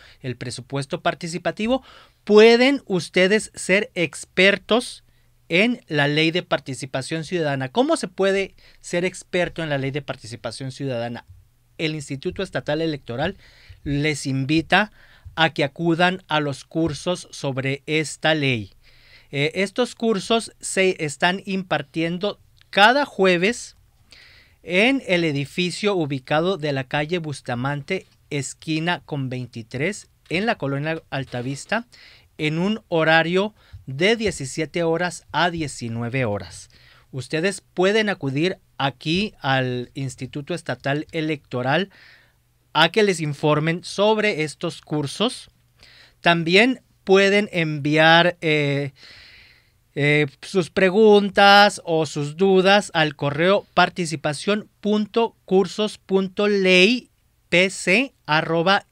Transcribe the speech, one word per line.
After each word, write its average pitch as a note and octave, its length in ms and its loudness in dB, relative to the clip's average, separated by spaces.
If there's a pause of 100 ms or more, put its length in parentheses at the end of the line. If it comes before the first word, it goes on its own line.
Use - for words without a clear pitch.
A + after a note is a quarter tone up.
(220)
el B2+ 140 -8
presupuesto C#3 680 -10
participativo, F3 840 -4 (420)
pueden A#3 600 8
ustedes F#3 680 0
ser G3 400 -2
expertos F#3+ 1120 0 (420)
en A3+ 400 0
la D3 220 0
ley D#3+ 220 2
de E3+ 120 -2
participación C#3+ 800 -6
ciudadana. C#3 460 -4
¿Cómo D4 280 0
se G3+ 120 -6
puede G3 460 -2 (260)
ser F3 240 -4
experto F3+ 580 -6
en D#3 60 -6
la C#3+ 80 -2
ley C3+ 140 -4
de C#3+ 100 -6
participación A#2+ 720 -12
ciudadana? A#2+ 520 -8 (520)
El D#3+ 180 -4
Instituto D#3 480 -8
Estatal D3+ 380 -4
Electoral D3+ 560 -6 (460)
les D3 420 -4
invita D#3 640 0 (440)
a D#3+ 180 0
que D3+ 100 -2
acudan E3+ 640 0
a D3+ 140 -2
los C#3+ 240 -6
cursos E3 680 -6
sobre C3+ 540 -6
esta D#3 500 -2
ley. C3 380 -2 (580)
Eh, C#3+ 240 -2
estos G3+ 400 -4
cursos A3+ 640 -2
se F#3 460 0
están F3+ 400 -2
impartiendo F3 920 -4 (300)
cada B3 360 4
jueves F#3+ 720 0 (840)
en A#3 440 2
el F3 160 2
edificio E3+ 720 -2
ubicado D#3 600 -2
de D3 160 -4
la C3+ 100 -4
calle D3+ 360 -4
Bustamante, C#3+ 840 -6 (240)
esquina D#3 760 -4
con C#3 240 -6
veintitrés, B2+ 800 -8 (200)
en F#3 160 -4
la A3+ 120 -2
colonia D3 520 -4
Altavista, C#3 760 -8 (500)
en D#3 220 -2
un G#3+ 280 -2
horario E3 680 2 (320)
de F3 300 0
diecisiete E3+ 680 -4
horas E3 480 -2
a E3 180 2
diecinueve A#2+ 760 -6
horas. G2+ 440 -8 (420)
Ustedes D#3+ 500 -4
pueden G3+ 480 0
acudir D#3 480 -2 (200)
aquí D#3+ 640 -4
al B2+ 540 -2
Instituto C#3 600 -10
Estatal C#3+ 580 -6
Electoral D#3 800 -2 (840)
a D#3+ 160 4
que A3 140 2
les F3+ 180 0
informen D3+ 640 0
sobre G#3 600 0
estos D#3 380 -8
cursos. D3+ 680 -4 (720)
También F3 600 4 (220)
pueden G3 480 4
enviar, D#3+ 880 2
eh, C#3+ 500 0 (1040)
eh, D3 320 2 (140)
sus F3+ 280 -2
preguntas G3+ 1120 6
o D#3+ 220 0
sus D3 320 -6
dudas F#3+ 560 4
al D#3 220 0
correo E3+ 580 0
participación E3+ 960 -2 (120)
punto G#3+ 540 0 (100)
cursos G3+ 520 0
punto F#3+ 500 -2
ley G3 640 4 (400)
P F#3 220 4
C A3+ 420 0 (140)
arroba E3 640 2